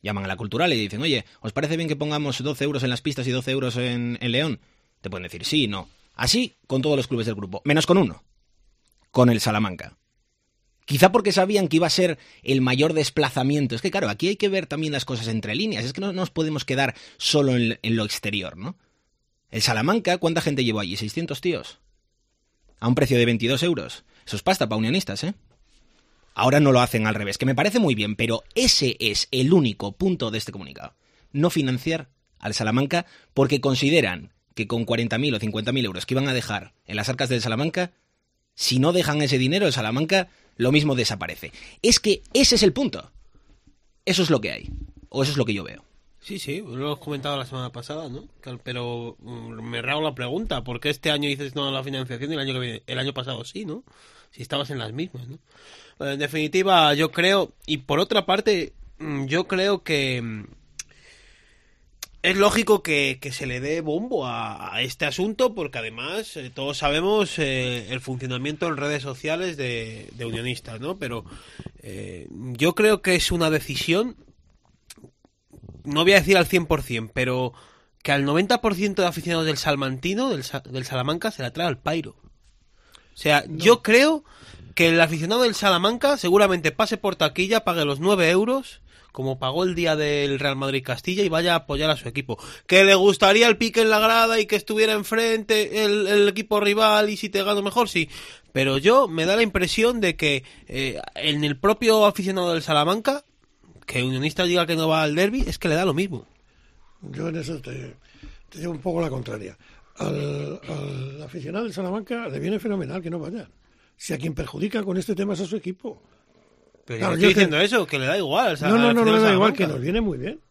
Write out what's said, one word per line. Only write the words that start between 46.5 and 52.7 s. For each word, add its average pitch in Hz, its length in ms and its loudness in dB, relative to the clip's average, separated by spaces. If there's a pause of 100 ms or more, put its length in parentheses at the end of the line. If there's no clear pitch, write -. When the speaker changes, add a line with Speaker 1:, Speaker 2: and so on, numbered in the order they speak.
Speaker 2:
lo 123 140 -14
hemos 143 240 -6
comentado 143 380 -6
la 131 100 -6
semana 127 240 -8
pasada, 147 380 -12
¿no? 127 180 -12 (160)
Que, 127 220 -14
pero, 120 560 -8
mm, 117 420 -14
me 117 200 -8
rago 143 200 -2
la 147 140 -2
pregunta, 131 480 -4
¿por 123 160 -8
qué 147 100 -2
este 151 220 -2
año 147 160 0
dices 139 260 -6
no 139 140 -2
a - 20 -4
la 135 140 -4
financiación 131 480 -8
y - 20 -4
el 143 60 -4
año 135 140 -4
que 127 40 -4
viene, 117 300 -8